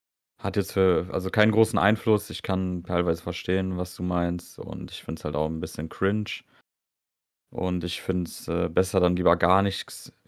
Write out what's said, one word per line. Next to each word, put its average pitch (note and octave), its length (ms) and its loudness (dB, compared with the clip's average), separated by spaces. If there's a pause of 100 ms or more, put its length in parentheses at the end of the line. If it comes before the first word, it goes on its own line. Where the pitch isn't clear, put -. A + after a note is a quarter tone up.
(400)
hat G2 160 -4
jetzt G2 160 -2
für, F2+ 400 4
also F#2 180 -2
keinen G#2+ 220 6
großen A2 260 4
Einfluss. G#2 520 2
Ich - 120 -12
kann F#2 420 -2
teilweise F2 380 0
verstehen, F#2 540 -2
was F2+ 200 -4
du F2+ 60 -8
meinst. F2 560 -2
Und - 320 -8
ich - 140 -14
find's E2 200 -8
halt D2+ 120 -4
auch D#2 120 2
ein D#2+ 120 -6
bisschen E2 280 -6
cringe. G2+ 420 0 (1200)
Und F2+ 340 -2
ich - 180 -8
find's, F2+ 460 -4
äh, F2 200 0
besser, F#2 320 0
dann F2+ 160 2
lieber F2 200 4
gar F#2 260 4
nichts, - 500 -6 (160)